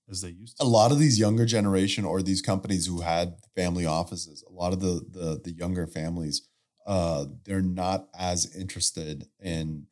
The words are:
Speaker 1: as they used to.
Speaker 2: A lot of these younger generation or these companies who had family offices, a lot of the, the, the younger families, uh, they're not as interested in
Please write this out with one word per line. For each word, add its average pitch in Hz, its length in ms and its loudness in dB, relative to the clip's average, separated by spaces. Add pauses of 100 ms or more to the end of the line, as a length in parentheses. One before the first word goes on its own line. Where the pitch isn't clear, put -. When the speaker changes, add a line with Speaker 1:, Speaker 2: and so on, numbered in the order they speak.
Speaker 1:
as 95 120 -8
they 90 100 -10
used 95 280 -18
to. 147 40 2
Speaker 2:
A 135 40 2
lot 117 260 8
of 143 60 4
these 143 200 6
younger 110 280 6
generation 101 580 2
or 92 180 -2
these 95 200 0
companies 95 440 -2
who 87 140 -4
had 85 360 -2 (180)
family 87 320 0
offices, 82 600 -4
a - 40 -20
lot 90 200 -2
of 92 80 -2
the, 92 300 -2
the, 85 320 -6
the 87 100 -10
younger 87 340 -4
families, 80 600 -6 (400)
uh, 85 400 0 (180)
they're 98 180 -2
not 92 460 -2 (100)
as 90 360 -4
interested 80 720 -6 (140)
in 80 520 -6